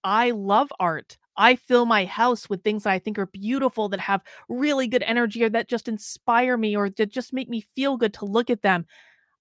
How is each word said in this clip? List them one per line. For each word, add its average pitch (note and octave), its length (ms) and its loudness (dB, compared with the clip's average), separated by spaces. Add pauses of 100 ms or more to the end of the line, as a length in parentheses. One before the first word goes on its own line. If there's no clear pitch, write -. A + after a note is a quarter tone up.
I A3+ 280 2
love G#3 400 2 (100)
art. E3 360 -4 (200)
I A#3 180 6
fill A#3+ 300 2
my G#3+ 200 2
house A#3 440 0
with G3 140 -6
things G#3+ 200 -2
that G3+ 80 0
I F#3 80 0
think G#3 180 -6
are F#3+ 100 -2
beautiful, A3 640 -2
that F#3 120 -4
have G3 200 -2 (280)
really C4 380 0
good A#3+ 160 -2
energy, A#3 400 -2
or A3+ 60 2
that A3+ 200 -2
just - 180 -6
inspire A#3+ 680 0
me, G#3+ 180 0
or G3+ 140 0
that G#3 200 -2
just B3+ 220 -8
make B3+ 160 -6
me A3+ 140 -6
feel C4+ 340 -2
good A3+ 200 0
to G#3 100 -10
look A3+ 240 0
at A#3 140 -2
them. F3+ 220 2 (560)